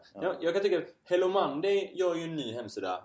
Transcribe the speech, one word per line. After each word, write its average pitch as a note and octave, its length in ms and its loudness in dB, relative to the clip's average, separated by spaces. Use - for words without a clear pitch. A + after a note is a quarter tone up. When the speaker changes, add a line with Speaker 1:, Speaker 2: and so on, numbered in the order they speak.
Speaker 1:
Ja. - 80 -10
Speaker 2:
Jag, F3 180 0
jag E3+ 140 2
kan G3 80 2
tycka F#3 160 2
att D3+ 100 -6
Hello F3+ 240 4
Monday F#3+ 640 2
gör F3+ 200 2
ju E3 80 -2
en E3 140 -6
ny B2 160 -4
hemsida G2 520 -6